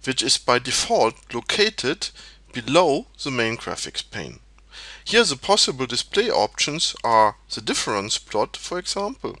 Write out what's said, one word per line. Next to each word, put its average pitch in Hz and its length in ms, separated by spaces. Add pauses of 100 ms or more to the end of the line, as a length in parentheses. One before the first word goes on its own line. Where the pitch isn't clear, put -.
which 131 180
is 123 140
by 123 220
default 123 560 (180)
located 160 760 (440)
below 135 540 (140)
the 147 80
main 117 280
graphics - 520
pane. 76 300 (640)
Here - 220
the 139 100
possible 135 500
display 202 440
options - 760
are 110 320 (180)
the - 80
difference 107 560
plot, - 380
for - 240
example. 202 600